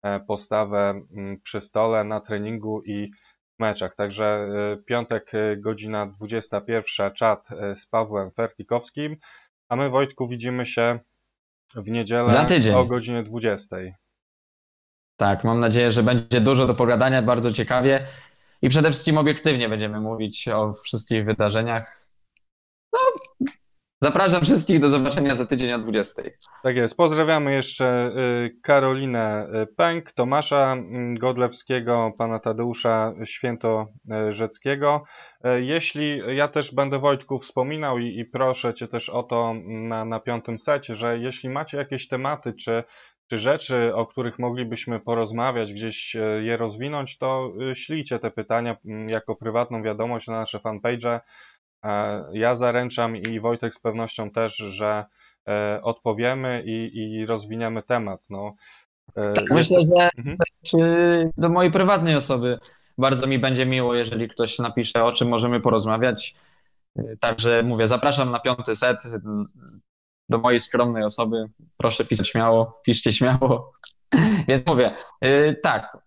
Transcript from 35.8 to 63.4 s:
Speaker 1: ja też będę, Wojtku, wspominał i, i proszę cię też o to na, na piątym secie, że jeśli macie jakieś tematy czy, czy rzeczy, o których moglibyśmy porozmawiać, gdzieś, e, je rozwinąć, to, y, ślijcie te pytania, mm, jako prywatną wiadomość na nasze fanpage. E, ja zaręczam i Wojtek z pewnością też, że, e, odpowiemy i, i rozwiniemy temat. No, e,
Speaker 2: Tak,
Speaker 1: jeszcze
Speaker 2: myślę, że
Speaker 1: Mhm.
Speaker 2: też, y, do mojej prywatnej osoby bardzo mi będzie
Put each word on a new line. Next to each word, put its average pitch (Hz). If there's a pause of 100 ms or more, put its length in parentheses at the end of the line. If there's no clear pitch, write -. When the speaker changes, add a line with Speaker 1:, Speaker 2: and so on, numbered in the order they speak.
Speaker 1:
ja 143
też 143
będę, 139
Wojtku, 139
wspominał 135
i, 117
i 117
proszę 127
cię 117
też -
o 120
to 117 (100)
na, 113
na 113
piątym 117
secie, 143
że 117
jeśli 127
macie 135
jakieś 139
tematy 135
czy, 117 (460)
czy 117
rzeczy, 120
o 113
których 120
moglibyśmy 120
porozmawiać, 117
gdzieś, 110
e, 113 (220)
je 117
rozwinąć, 123
to, 131 (180)
y, 123
ślijcie 127
te 110
pytania, 113 (100)
mm, 110
jako 110
prywatną 113
wiadomość 113
na 113
nasze 107
fanpage. 117 (640)
E, 104
ja 113
zaręczam 120
i 110
Wojtek 117
z -
pewnością 113
też, 110
że, 104 (440)
e, 104
odpowiemy 120
i, 113 (300)
i 110
rozwiniemy 113
temat. 107 (100)
No, 101 (640)
e, 104
Speaker 2:
Tak, -
Speaker 1:
jeszcze 135
Speaker 2:
myślę, 165 (200)
że 175 (100)
Speaker 1:
Mhm. 139
Speaker 2:
też, -
y, 170
do 165
mojej 175
prywatnej 170
osoby 123 (400)
bardzo 131
mi 135
będzie 127